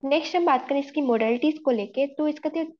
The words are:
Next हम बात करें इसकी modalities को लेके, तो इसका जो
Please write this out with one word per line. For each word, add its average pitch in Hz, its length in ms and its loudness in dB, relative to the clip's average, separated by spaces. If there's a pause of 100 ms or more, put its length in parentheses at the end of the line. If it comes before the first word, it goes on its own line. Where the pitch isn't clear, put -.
Next 302 320 0
हम 349 100 2
बात 254 240 2
करें 277 100 2
इसकी 277 220 -4
modalities 247 580 2
को 269 120 0
लेके, 233 360 -2
तो 302 200 -2
इसका 302 220 -4
जो 320 140 -4 (160)